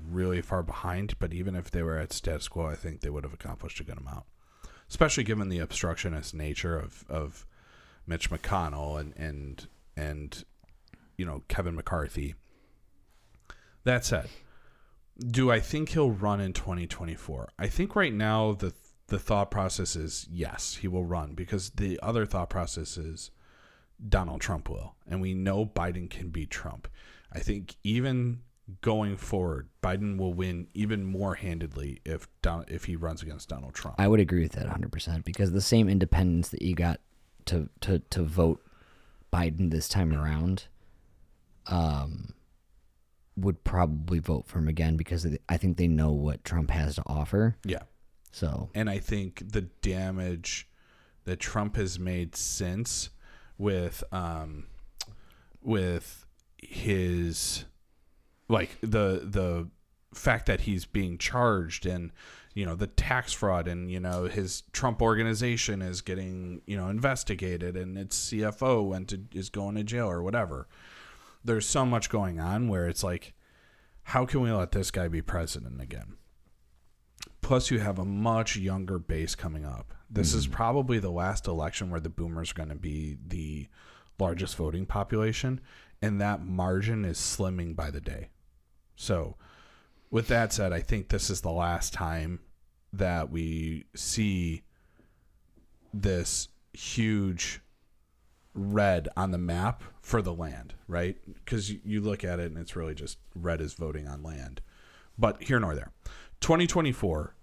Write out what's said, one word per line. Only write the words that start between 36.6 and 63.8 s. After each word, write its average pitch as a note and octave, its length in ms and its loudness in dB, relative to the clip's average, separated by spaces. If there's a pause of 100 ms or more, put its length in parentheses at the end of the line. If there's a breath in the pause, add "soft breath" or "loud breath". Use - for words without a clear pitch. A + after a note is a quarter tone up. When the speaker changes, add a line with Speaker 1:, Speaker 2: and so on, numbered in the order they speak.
Speaker 2:
you F2 120 2
got E2+ 260 2 (460)
to, E2 220 2 (140)
to, F2+ 180 4 (100)
to F2+ 140 2
vote E2 360 6 (720 soft breath)
Biden E2+ 380 4
this D#2 180 2
time F2 240 4
around, D#2 520 2 (1040)
um, D#2 640 0 (1080)
would F#2+ 260 2
probably E2+ 540 4
vote D#2+ 300 0
for E2+ 100 -4
him D#2 80 4
again, D#2+ 300 4
because E2 260 0
they, D2+ 160 0 (100)
I E2+ 100 2
think F2+ 180 4
they F2 100 4
know D#2 240 6
what D2 320 0
Trump D#2+ 280 2
has D2+ 260 2
to D#2+ 100 -2
offer. G2 580 2
Speaker 1:
Yeah. F#2 180 -2 (500)
Speaker 2:
So. - 420 -2
Speaker 1:
And G#2+ 160 2
I G2 80 0
think F#2+ 440 -2 (100)
the G#2 100 2
damage F#2 1080 -2 (560 soft breath)
that F2+ 140 -2
Trump G#2 380 0
has F#2 220 -2
made F2+ 360 -2
since - 760 -2 (480 soft breath)
with, F#2 520 0
um, D#2+ 560 -6 (960 soft breath)
with F2+ 640 0 (340)
his, F2 1040 0 (840)
like, G2+ 320 2
the, G#2 440 4
the F2 440 0 (460)
fact - 320 0
that G2 160 4
he's F#2+ 240 0
being F2+ 320 -2
charged G#2 680 2
and, F2 260 -2 (420 loud breath)
you G2+ 100 -2
know, E2 100 -2
the G2 120 0
tax - 480 0
fraud F2+ 340 2
and, F2 220 -4